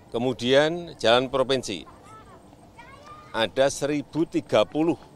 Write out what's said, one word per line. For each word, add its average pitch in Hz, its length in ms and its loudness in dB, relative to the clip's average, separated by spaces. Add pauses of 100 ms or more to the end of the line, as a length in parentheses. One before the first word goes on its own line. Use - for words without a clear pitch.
Kemudian 135 880 0
jalan 123 320 2
provinsi, 123 560 -2 (1500)
ada 113 320 0
seribu 147 560 -4
tiga 135 400 0
puluh 156 320 -2 (200)